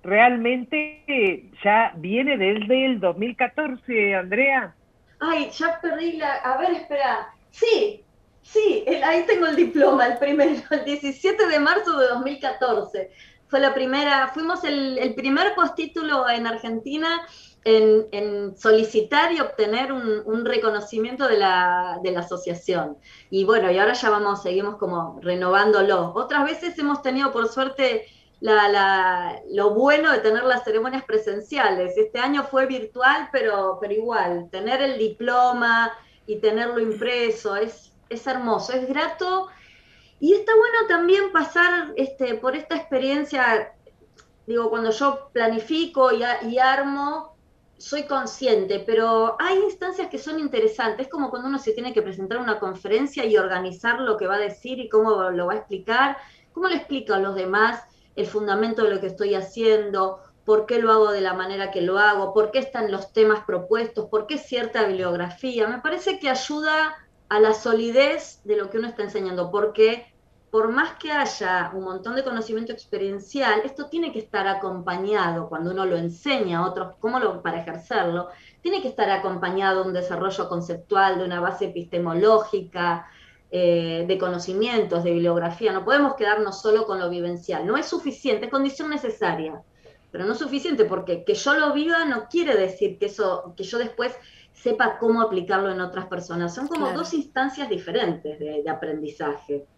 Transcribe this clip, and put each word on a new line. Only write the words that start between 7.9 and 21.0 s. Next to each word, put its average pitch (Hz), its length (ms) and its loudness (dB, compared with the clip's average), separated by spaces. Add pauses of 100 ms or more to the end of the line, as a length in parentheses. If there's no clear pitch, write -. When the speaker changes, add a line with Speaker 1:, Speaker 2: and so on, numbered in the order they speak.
Speaker 2:
sí, 415 440 2
el, - 180 0
ahí 330 220 2
tengo 359 220 4
el 302 80 0
diploma, 277 520 4
el 240 100 0
primero, 285 340 4 (200)
el 302 140 -2
diecisiete 294 640 0
de 302 120 4
marzo 330 380 2
de 262 100 4
dos 247 160 0
mil 285 160 -4
catorce. 226 720 -2 (360)
Fue 277 120 2
la 269 140 4
primera, 269 600 2
fuimos 330 300 -4
el, 277 340 -2
el 254 180 -2
primer 294 400 0
postítulo 311 760 0
en 233 180 0
Argentina 269 760 -4 (420)
en, 220 480 6
en 202 440 -6
solicitar 220 760 4
y 330 80 -2
obtener 240 520 0
un, 226 340 -2
un 226 200 -2
reconocimiento 226 840 0